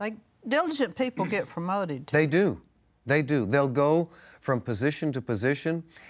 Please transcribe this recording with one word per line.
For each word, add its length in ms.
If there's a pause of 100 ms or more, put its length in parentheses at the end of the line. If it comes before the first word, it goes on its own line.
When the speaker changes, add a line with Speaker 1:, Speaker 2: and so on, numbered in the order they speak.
Speaker 1:
Like, 140 (320)
diligent 500
people 280
get 240
promoted, 600
too. 80
Speaker 2:
They 100
do. 340 (460)
They 160
do. 240
They'll 220
go 420 (300)
from 200
position 520
to 100
position. 600 (280)